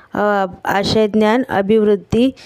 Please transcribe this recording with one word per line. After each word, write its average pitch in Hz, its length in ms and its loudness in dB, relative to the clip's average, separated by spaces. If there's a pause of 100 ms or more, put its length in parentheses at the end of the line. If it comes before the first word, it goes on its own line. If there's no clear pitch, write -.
(140)
अ, 202 320 0 (200)
आशय 208 420 0
ज्ञान 214 420 2
अभिवृद्धी 214 840 0 (140)